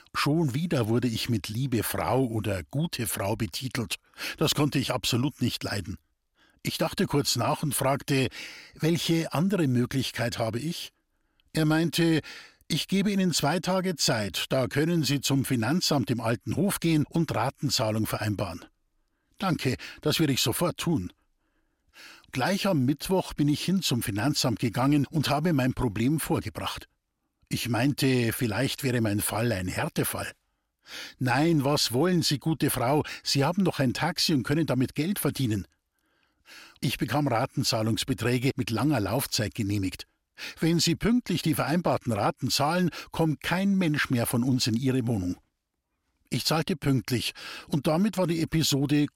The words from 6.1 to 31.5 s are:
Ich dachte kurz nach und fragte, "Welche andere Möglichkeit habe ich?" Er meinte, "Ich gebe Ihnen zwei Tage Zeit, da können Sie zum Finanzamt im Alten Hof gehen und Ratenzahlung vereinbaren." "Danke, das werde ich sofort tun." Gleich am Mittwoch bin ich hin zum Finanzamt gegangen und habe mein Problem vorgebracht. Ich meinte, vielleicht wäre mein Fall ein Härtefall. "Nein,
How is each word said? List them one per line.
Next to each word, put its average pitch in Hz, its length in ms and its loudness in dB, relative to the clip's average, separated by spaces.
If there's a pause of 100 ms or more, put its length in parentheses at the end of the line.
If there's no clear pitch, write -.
Ich - 160 -4
dachte 170 280 0
kurz - 300 0
nach 120 260 0
und 147 140 -2
fragte, 135 520 0 (460)
"Welche 165 580 0
andere 180 360 2
Möglichkeit 120 680 0
habe 113 200 -2
ich?" 156 320 -8 (600)
Er 160 120 2
meinte, 160 560 4 (460)
"Ich - 220 -2
gebe 196 240 0
Ihnen 185 200 2
zwei 151 280 0
Tage 185 340 0
Zeit, 107 540 -2
da 131 180 2
können 160 380 0
Sie 135 160 0
zum 135 240 2
Finanzamt 135 680 0
im 120 100 0
Alten 117 360 -2
Hof 185 240 0
gehen 160 280 4
und 170 240 0
Ratenzahlung 110 720 0
vereinbaren." 98 580 -4 (720)
"Danke, 139 380 0 (240)
das 151 180 2
werde 147 140 4
ich 117 100 0
sofort - 340 0
tun." 117 360 -2 (1200)
Gleich 175 360 0
am 151 160 4
Mittwoch 165 500 0
bin 147 140 2
ich 147 160 0
hin 180 180 2
zum 120 200 0
Finanzamt 123 580 0
gegangen 131 460 2
und 147 240 -2
habe 156 220 2
mein 127 220 2
Problem 120 460 0
vorgebracht. - 680 -4 (600)
Ich - 200 -4
meinte, 123 640 2
vielleicht 123 520 -2
wäre 123 160 0
mein 104 200 2
Fall 117 300 0
ein 92 160 -2
Härtefall. - 680 -4 (840)
"Nein, 139 460 2